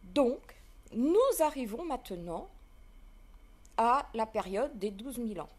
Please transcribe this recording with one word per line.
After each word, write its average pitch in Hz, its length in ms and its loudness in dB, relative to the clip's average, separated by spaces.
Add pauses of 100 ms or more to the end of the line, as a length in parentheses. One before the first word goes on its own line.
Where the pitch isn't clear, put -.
Donc, - 500 2 (380)
nous 294 260 4 (220)
arrivons 285 440 0
maintenant 185 640 -8 (1300)
à 240 380 4
la 220 100 0
période 214 540 -4
des 202 140 -4
douze 226 260 -10
mille 214 220 -4
ans. 147 180 -12